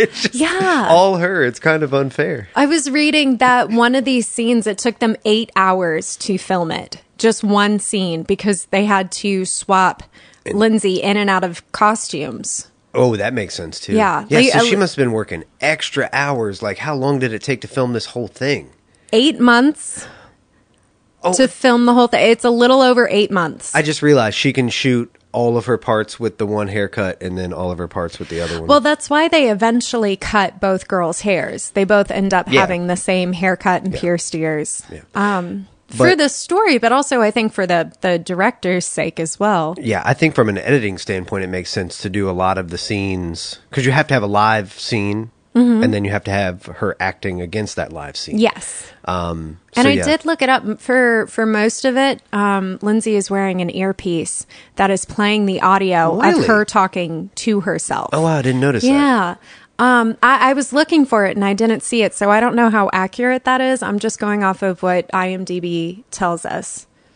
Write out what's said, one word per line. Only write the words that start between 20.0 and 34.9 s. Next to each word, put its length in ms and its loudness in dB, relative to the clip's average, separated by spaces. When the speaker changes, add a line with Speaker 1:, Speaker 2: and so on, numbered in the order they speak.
Speaker 1:
Oh. 120 0
Speaker 2:
to 140 4
film 380 2
the 80 6
whole 140 6
thing. 220 4
It's 160 2
a 60 4
little 300 6
over 280 4
eight 220 2
months. 420 -4
Speaker 1:
I 80 2
just 220 -2
realized 340 4
she 160 0
can 160 0
shoot 420 0
all 260 0
of 80 -2
her 120 2
parts 420 -2
with 180 -4
the 80 -4
one 220 -2
haircut 540 -4
and 160 -6
then 140 -4
all 200 -4
of 80 -8
her 80 -6
parts 320 -8
with 100 -12
the 120 -6
other 180 -6
one. 80 -8
Speaker 2:
Well, 120 4
that's 300 -2
why 180 2
they 220 2
eventually 640 0
cut 460 -2
both 260 0
girls' 340 -2
hairs. 500 -4
They 120 0
both 280 2
end 220 -2
up 160 0
Speaker 1:
Yeah. 120 4
Speaker 2:
having 260 0
the 80 0
same 380 -2
haircut 500 0
and 100 -4
Speaker 1:
Yeah. 80 -8
Speaker 2:
pierced 340 -2
ears. 560 -4